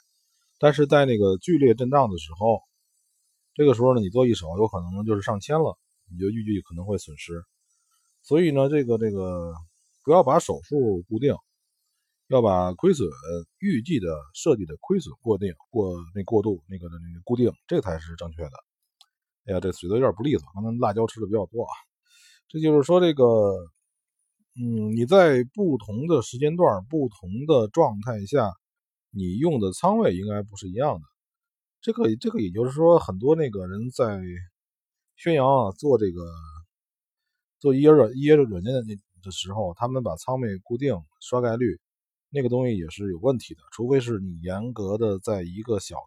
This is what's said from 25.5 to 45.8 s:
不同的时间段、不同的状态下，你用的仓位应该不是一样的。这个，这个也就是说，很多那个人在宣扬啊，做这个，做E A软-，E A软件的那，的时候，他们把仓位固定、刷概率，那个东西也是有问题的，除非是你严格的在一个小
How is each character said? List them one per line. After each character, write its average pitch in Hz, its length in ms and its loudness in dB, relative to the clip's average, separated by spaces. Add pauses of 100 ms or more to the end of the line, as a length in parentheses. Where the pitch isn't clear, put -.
不 175 240 0
同 113 280 -8
的 165 160 2
时 120 160 -10
间 151 200 -2
段、 117 320 2
不 147 180 -2
同 104 380 -10
的 123 240 2
状 120 320 0
态 110 240 -8
下， 110 260 0 (580)
你 95 280 -6
用 147 240 0
的 95 100 -2
仓 202 260 0
位 180 160 2
应 95 140 -6
该 104 140 -4
不 101 160 -14
是 101 100 -14
一 90 60 -10
样 123 220 -2
的。 78 100 -14 (720)
这 226 140 -4
个， 226 240 0
这 220 120 -6
个 220 100 -4
也 95 120 -4
就 110 140 -2
是 131 60 -4
说， 165 280 6
很 - 200 -6
多 143 180 2
那 147 120 -2
个 95 180 -8
人 104 220 -8
在 110 300 -2 (960)
宣 - 180 -2
扬 131 140 4
啊， 127 240 2
做 139 260 2
这 104 140 0
个， 85 180 -10 (1300)
做 139 140 4
E 139 140 2
A - 20 10
软 139 200 8
-，E 139 220 2
A 156 40 8
软 110 260 2
件 117 120 -2
的 131 80 -2
那， 107 140 -10 (280)
的 95 80 -14
时 92 220 -10
候， 98 220 -6
他 120 120 -6
们 127 160 -4
把 90 140 -6
仓 131 240 -6
位 101 180 -6
固 120 180 -8
定、 135 160 -2 (280)
刷 - 180 -4
概 120 160 0
率， 120 240 -2 (500)
那 143 120 -4
个 120 80 0
东 123 180 0
西 113 100 -2
也 80 120 -6
是 101 220 -8
有 82 80 -8
问 127 180 0
题 - 160 -14
的， - 80 -20 (120)
除 120 140 -6
非 139 120 4
是 117 200 -4
你 90 220 -8
严 98 320 -6
格 104 240 -4
的 104 220 0
在 98 240 -4
一 90 180 -10
个 110 180 -2
小 - 280 -12